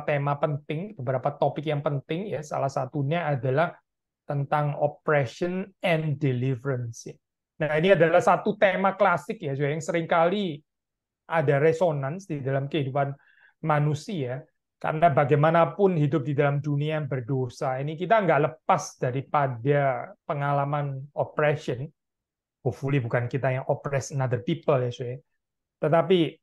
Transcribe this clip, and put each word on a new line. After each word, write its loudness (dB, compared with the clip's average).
tema 0
penting, -4
beberapa -4
topik -2
yang -2
penting -4
ya. -4
Salah -4
satunya -2
adalah 0
tentang -2
oppression 0
and 0
deliverance. -2
Nah, 0
ini 6
adalah 6
satu 2
tema 2
klasik 0
ya, -4
yang -2
seringkali 0
ada 2
resonans 0
di -6
dalam -2
kehidupan 0
manusia. -2
Karena 2
bagaimanapun 4
hidup 2
di -2
dalam 2
dunia -2
yang -8
berdosa, -4
ini -6
kita 2
nggak 4
lepas -2
daripada 0
pengalaman -2
oppression. -2
Hopefully -2
bukan -2
kita -2
yang -8
oppress -4
another 0
people 0
ya, -4
saudara. -10
Tetapi 4